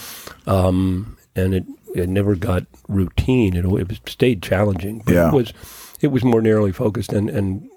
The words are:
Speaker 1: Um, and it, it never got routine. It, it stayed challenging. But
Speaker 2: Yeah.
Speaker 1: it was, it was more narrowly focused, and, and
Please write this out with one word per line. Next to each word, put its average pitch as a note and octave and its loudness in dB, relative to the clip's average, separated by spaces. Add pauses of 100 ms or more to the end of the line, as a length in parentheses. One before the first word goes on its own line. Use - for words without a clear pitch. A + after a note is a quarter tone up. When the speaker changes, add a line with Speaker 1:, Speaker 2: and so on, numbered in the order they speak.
(460)
Speaker 1:
Um, F#2 0 (200)
and F#2+ 0
it, F#2 -2 (300)
it F2 -2
never G2+ 0
got F2+ -2 (240)
routine. G2+ 0
It, F2 -2
it F#2+ -2
stayed A#2+ 0
challenging. G2+ -2
But F2+ 4
Speaker 2:
Yeah. E2+ 6
Speaker 1:
it D3+ 4
was, B2 2 (480)
it D3+ 2
was C3 0
more A#2 4
narrowly G#2+ 4
focused, G#2 -4
and, G#2 -2
and G2+ -4